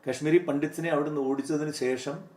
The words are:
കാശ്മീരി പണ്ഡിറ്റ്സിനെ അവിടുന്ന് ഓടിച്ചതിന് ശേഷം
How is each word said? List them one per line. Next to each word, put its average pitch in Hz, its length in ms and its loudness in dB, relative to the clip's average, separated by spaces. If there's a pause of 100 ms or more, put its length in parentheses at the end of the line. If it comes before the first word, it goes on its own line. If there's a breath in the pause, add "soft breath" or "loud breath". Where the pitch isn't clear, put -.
കാശ്മീരി 151 300 2
പണ്ഡിറ്റ്സിനെ 156 520 0
അവിടുന്ന് 147 320 0
ഓടിച്ചതിന് 143 500 0
ശേഷം 131 520 -2 (140)